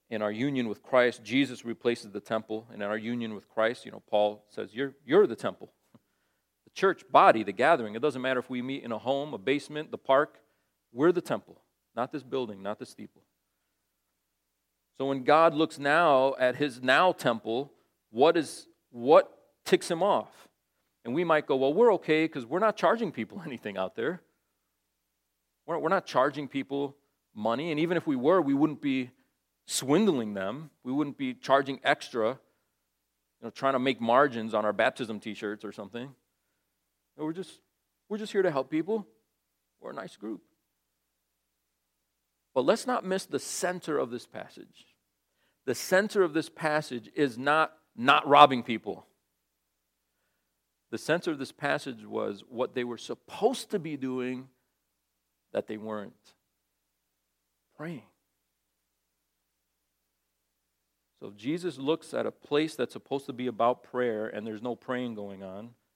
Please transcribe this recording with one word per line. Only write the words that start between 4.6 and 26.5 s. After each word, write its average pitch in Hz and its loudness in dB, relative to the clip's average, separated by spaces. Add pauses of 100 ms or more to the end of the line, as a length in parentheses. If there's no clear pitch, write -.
'You're, 135 -6
you're 175 6
the 117 -6
temple.'" - -8 (920)
The - -20
church - 0
body, 143 6
the 98 -4
gathering, 117 2
it 117 -6
doesn't 131 -2
matter 127 -2
if 120 -16
we 127 -6
meet 135 -8
in 120 -12
a 110 -4
home, 139 -4
a 107 -10
basement, 143 -4
the 120 -8
park, 143 2 (460)
we're 147 2
the 175 -2
temple, 101 -8 (320)
not 120 -4
this 139 -10
building, 117 -6
not 101 -8
the 123 -12
steeple. - -20 (1700)
So 135 -4
when 135 -4
God 156 6
looks 156 0
now 143 4
at 127 0
his 135 -4
now 147 6
temple, 123 -2 (380)
what 147 6
is, - -4 (240)
what 131 4 (100)
ticks - 0
him 170 -2
off? 165 0 (580)
And 120 -6
we 175 0
might 156 2
go, 143 2
"Well, 135 2
we're 220 6
okay 160 0
'cause 139 -8
we're 131 -4
not 214 0
charging 196 0
people 110 -10
<laughs> - -14
anything 104 -8
out 95 -4
there." 143 -6 (1500)
We're, 160 -4
we're 147 -2
not 190 0
charging 139 0
people 139 -4 (380)